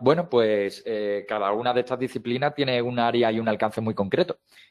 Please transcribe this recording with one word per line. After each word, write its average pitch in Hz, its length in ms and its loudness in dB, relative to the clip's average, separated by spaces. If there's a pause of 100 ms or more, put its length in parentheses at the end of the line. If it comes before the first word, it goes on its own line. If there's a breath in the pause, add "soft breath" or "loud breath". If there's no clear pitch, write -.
bueno, 160 260 4
pues, 107 560 2
eh, 104 440 -2
cada 101 240 0
una 120 200 0
de 123 80 2
estas 123 200 -4
disciplinas 127 520 -4
tiene 131 300 0
un 123 160 -4
área 120 320 2
y 110 80 0
un 113 100 -2
alcance 110 320 0
muy 110 140 -2
concreto. - 460 -2 (300 soft breath)